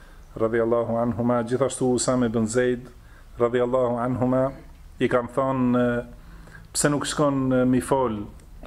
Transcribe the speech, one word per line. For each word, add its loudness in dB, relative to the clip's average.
radhiyallahu 2
anhuma, 0
gjithashtu 0
Usame 0
ibn 0
Zeid, 0
radhiyallahu 2
anhuma, 2
i 2
kanë 0
thonë, 2
e, 0
"Pse 0
nuk -2
shkon, 0
e, 4
mi 4
fol 0